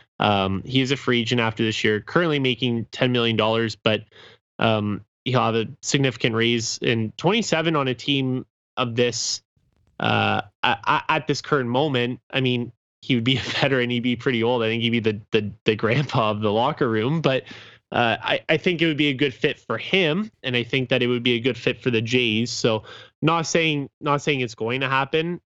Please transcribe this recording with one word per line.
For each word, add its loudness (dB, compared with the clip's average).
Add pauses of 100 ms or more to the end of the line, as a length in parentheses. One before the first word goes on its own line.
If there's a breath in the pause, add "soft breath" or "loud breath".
(200 loud breath)
Um, 2
he 0
is -2
a -2
free 0
agent 0
after -2
this 0
year, 2
currently 0
making 0
ten 0
million 2
dollars, 0
but, -2 (540 loud breath)
um, 0 (240)
he'll 0
have 2
a -2 (140)
significant 0
raise. 0
And -2
twenty-seven 0
on 0
a 0
team -2 (320)
of -2
this, 0 (580)
uh, 0 (220)
a-, 0
a-, 0
at -2
this -2
current -2
moment, 0 (100)
I -2
mean, 0 (300)
he 0
would 2
be 4
<laughs> -
a -4
veteran. 0
He'd 0
be 0
pretty -2
old. 2
I 0
think -2
he'd 2
be 2
the, 0 (100)
the, 2 (140)
the 4
grandpa 0
of -4
the 2
locker 0
room, 0
but, 0 (480 loud breath)
uh, 2
I, -2
I 4
think -2
it 2
would -2
be 2
a 0
good -2
fit -2
for -6
him, 0 (140)
and -2
I 0
think -2
that 2
it 2
would 0
be 2
a 0
good -2
fit -2
for -2
the 2
Jays. 0
So 0 (380 loud breath)
not 2
saying, 0 (100)
not 0
saying 0
it's -6
going -4
to 0
happen -2 (140)